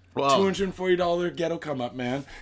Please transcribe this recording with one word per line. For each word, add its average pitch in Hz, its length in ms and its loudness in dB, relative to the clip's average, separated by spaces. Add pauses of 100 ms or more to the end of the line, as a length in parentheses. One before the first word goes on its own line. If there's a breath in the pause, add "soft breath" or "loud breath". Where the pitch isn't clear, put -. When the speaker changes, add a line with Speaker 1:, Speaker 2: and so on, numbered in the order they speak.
(140)
Speaker 1:
Wow. 139 220 4
Speaker 2:
Two 196 80 4
hundred 190 300 0
forty 185 200 2
dollar 175 360 2
ghetto 160 260 -2
come 147 240 -6
up, 120 140 -4
man. 127 320 -4 (160 loud breath)